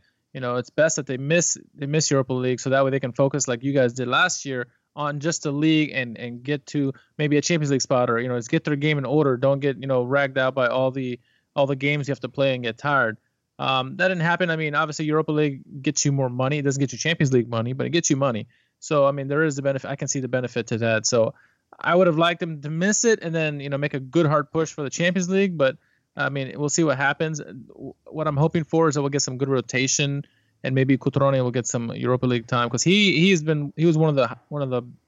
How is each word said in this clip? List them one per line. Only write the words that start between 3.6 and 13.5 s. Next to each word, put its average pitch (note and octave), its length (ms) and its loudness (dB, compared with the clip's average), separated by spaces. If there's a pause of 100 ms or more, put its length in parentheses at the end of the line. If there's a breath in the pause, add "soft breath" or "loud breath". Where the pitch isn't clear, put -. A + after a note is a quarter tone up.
you C#3 120 -2
guys B2+ 180 4
did B2 160 -4
last D#3+ 380 0
year B2 220 -6 (280)
on D3 240 -4
just D#3+ 220 -4
the D3+ 100 -4
league D#3 400 2
and, A#2+ 240 -6
and A#2+ 260 -10
get C#3 260 -4
to C#3 260 -2 (240 soft breath)
maybe D3 180 2
a C#3+ 60 4
Champions D3+ 280 0
League C3+ 120 2
spot B2 260 2
or, A#2 100 2
you B2 100 -2
know, B2 100 -2
just A#2 100 -8
get D#3+ 160 0
their D3 120 -2
game D3 200 0
in C#3 80 -4
order. C3+ 320 2
Don't C3+ 240 2
get, C#3 160 -2
you C3+ 100 -12
know, B2+ 180 0
ragged C3+ 340 0
out C3 160 0
by B2+ 140 2
all C3 220 0
the, B2+ 300 -6 (340)
all C#3+ 120 2
the C#3 100 -2
games C#3+ 320 -2
you C#3 40 -2
have - 80 -6
to C3+ 100 -8
play C3+ 240 0
and B2 80 -6
get A#2 160 -4
tired. C3 400 0 (400)